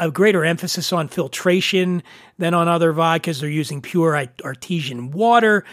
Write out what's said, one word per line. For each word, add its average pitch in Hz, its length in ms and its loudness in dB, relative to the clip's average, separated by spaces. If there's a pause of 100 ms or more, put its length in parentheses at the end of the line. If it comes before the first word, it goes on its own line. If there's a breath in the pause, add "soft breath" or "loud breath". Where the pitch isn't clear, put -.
a 165 80 0
greater 180 360 2
emphasis 170 480 -4
on 160 160 -2
filtration 180 920 0 (340 loud breath)
than 170 160 0
on 170 160 2
other 165 240 2
vodkas. 165 480 0
They're 151 80 -4
using 151 320 -4
pure 160 340 0
i-, 135 140 -4 (160)
artesian 131 640 -8
water 220 600 4